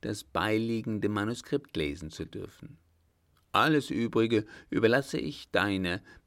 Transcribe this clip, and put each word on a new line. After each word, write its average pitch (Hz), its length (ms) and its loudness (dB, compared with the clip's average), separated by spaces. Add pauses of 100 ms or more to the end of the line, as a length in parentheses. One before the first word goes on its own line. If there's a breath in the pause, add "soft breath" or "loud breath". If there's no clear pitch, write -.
das 110 220 -6
beiliegende 110 840 0
Manuskript 113 680 -4
lesen 78 360 -4
zu - 140 -10
dürfen. - 520 -14 (760)
Alles 143 380 4
Übrige 113 560 2 (240 loud breath)
überlasse 123 480 2
ich - 320 -8
deiner 95 520 0 (260 loud breath)